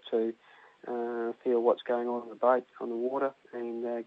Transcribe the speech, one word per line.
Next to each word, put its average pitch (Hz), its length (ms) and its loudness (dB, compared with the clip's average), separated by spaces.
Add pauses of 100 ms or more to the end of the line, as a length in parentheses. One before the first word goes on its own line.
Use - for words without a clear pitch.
to, 113 240 0 (540)
uh, 120 460 -4 (100)
feel 120 180 4
what's 117 220 4
going 120 240 0
on 120 160 -2
in 117 60 -14
the 110 60 -14
boat, 123 300 4 (160)
on 123 80 -4
the 117 60 -4
water, 135 360 0 (220)
and, 120 320 -6
uh, 120 220 -4